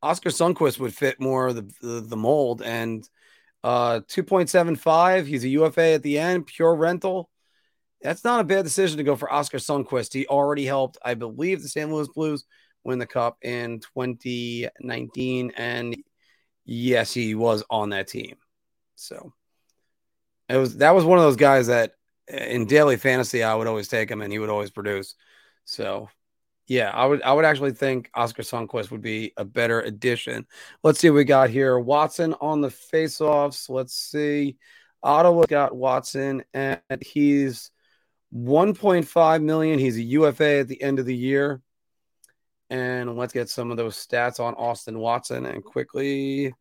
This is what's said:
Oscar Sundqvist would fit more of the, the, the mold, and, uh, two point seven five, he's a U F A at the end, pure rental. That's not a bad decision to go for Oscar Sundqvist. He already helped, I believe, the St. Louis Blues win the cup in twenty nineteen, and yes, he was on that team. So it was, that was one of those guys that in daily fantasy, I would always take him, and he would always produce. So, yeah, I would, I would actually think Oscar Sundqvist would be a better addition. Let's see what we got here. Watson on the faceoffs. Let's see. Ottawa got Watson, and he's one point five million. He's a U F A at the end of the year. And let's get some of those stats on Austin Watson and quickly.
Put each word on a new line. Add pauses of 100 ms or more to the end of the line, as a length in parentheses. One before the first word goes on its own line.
Oscar
Sundqvist
would
fit
more
of
the,
the,
the
mold,
and, (560)
uh,
two
point
seven
five,
he's
a
U
F
A
at
the
end,
pure
rental. (720)
That's
not
a
bad
decision
to
go
for
Oscar
Sundqvist.
He
already
helped,
I
believe,
the
St.
Louis
Blues (400)
win
the
cup
in
twenty (140)
nineteen,
and (680)
yes,
he
was
on
that
team. (600)
So (1160)
it
was,
that
was
one
of
those
guys
that (340)
in
daily
fantasy,
I
would
always
take
him,
and
he
would
always
produce. (500)
So, (580)
yeah,
I
would,
I
would
actually
think
Oscar
Sundqvist
would
be
a
better
addition. (380)
Let's
see
what
we
got
here.
Watson
on
the
faceoffs.
Let's
see. (440)
Ottawa
got
Watson, (100)
and (200)
he's (580)
one
point
five
million.
He's
a
U
F
A
at
the
end
of
the
year. (1080)
And
let's
get
some
of
those
stats
on
Austin
Watson
and
quickly.